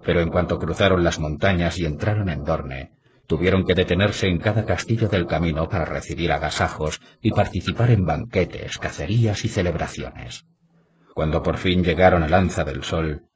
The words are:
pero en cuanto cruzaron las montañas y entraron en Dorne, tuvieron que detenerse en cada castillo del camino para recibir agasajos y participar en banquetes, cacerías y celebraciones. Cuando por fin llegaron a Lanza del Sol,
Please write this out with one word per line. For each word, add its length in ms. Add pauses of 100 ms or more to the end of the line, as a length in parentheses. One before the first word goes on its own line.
pero 160
en 100
cuanto 300
cruzaron 440
las 160
montañas 600
y 60
entraron 440
en 140
Dorne, 540 (300)
tuvieron 380
que 100
detenerse 520
en 120
cada 260
castillo 420
del 180
camino 440
para 160
recibir 480
agasajos 680 (220)
y 100
participar 600
en 140
banquetes, 720
cacerías 680
y 20
celebraciones. 1000 (680)
Cuando 260
por 160
fin 240
llegaron 420
a 40
Lanza 380
del 180
Sol, 520